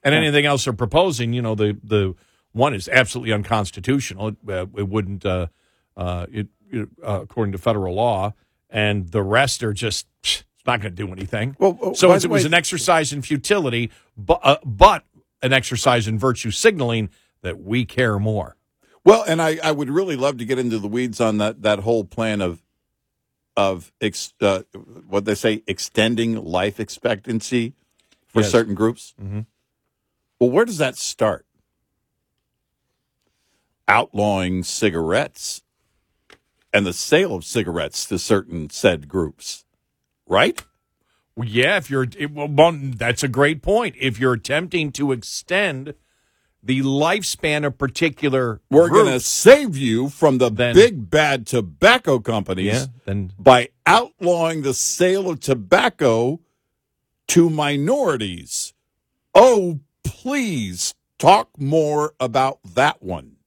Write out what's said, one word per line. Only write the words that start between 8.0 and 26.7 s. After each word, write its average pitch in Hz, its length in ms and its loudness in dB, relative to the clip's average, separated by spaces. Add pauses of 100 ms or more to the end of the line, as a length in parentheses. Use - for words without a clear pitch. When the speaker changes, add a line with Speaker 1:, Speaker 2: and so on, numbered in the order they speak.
Speaker 1:
and 104 400 -2
the 104 120 -2
rest 120 420 0
are 110 100 -4
just, 104 340 -6 (160)
psh, - 180 -4 (140)
it's - 100 -16
not 123 160 0
gonna 107 80 -8
do 90 220 -10
anything. 104 480 -6
Speaker 2:
Well, 190 220 2
oh, 185 120 -4
Speaker 1:
So 185 160 4
Speaker 2:
by 180 60 8
Speaker 1:
it's, 190 80 0
Speaker 2:
the 180 60 -2
Speaker 1:
it - 20 0
was 185 120 2
Speaker 2:
way 156 40 0
Speaker 1:
an 160 60 0
exercise 165 600 0
in 143 80 -8
futility, 131 680 -2 (260)
bu-, 107 160 0
uh, 143 320 4
but 156 400 6 (380)
an 131 100 0
exercise 123 540 2
in 110 100 -4
virtue 117 340 -2
signaling 120 580 0 (320)
that 90 200 -10
we 113 240 -4
care 117 340 -2
more. 104 360 -4 (500)
Speaker 2:
Well, 226 220 8
and 165 140 0
I, 160 220 0
I 160 80 0
would 143 180 -4
really 170 260 -2
love 131 220 -2
to 117 80 -8
get 127 140 0
into 120 200 -2
the 101 80 -8
weeds 120 340 -4
on 110 160 0
that, 107 240 -4
that 104 180 0
whole 110 260 -2
plan 107 360 -4
of, 87 220 -6 (920)
of 95 360 -2 (100)
ex-, - 400 -6
uh, 98 220 0 (440)
what 101 180 -2
they 104 100 0
say, 110 320 -2
extending 110 760 -2
life 92 360 -4